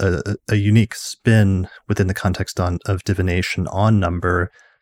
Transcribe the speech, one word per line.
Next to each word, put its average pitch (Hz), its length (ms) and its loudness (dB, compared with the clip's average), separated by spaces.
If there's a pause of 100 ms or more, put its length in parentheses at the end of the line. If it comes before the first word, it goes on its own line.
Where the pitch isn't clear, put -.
a, 95 340 -2 (140)
a 110 80 0
unique 104 380 4
spin 98 720 2 (200)
within 104 200 0
the 95 60 -2
context - 440 -4
on, 90 280 -2
of 98 180 -2
divination 92 640 -2
on 104 320 2
number, 87 500 -2 (320)